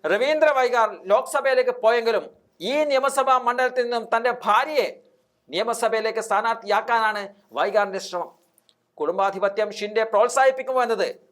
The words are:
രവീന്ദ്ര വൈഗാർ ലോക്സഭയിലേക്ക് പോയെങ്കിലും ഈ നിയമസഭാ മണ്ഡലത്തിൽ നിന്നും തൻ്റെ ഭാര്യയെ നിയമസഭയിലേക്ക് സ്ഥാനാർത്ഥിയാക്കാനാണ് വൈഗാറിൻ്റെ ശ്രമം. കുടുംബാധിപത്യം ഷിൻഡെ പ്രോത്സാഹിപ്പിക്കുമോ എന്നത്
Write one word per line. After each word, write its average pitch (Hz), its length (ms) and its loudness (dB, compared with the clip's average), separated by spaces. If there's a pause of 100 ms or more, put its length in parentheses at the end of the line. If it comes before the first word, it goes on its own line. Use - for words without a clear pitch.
(120)
രവീന്ദ്ര 302 460 2
വൈഗാർ 240 320 2 (220)
ലോക്സഭയിലേക്ക് 254 720 2
പോയെങ്കിലും 226 420 2 (460)
ഈ - 20 0 (160)
നിയമസഭാ 262 460 2 (120)
മണ്ഡലത്തിൽ 247 380 0
നിന്നും 233 280 -4
തൻ്റെ 233 180 0 (140)
ഭാര്യയെ 247 420 2 (680)
നിയമസഭയിലേക്ക് 220 760 -2
സ്ഥാനാർത്ഥിയാക്കാനാണ് 214 920 0 (360)
വൈഗാറിൻ്റെ 196 500 0
ശ്രമം. 170 240 -8 (680)
കുടുംബാധിപത്യം 196 760 -2
ഷിൻഡെ 214 340 -2
പ്രോത്സാഹിപ്പിക്കുമോ 262 760 2
എന്നത് 196 220 -2 (240)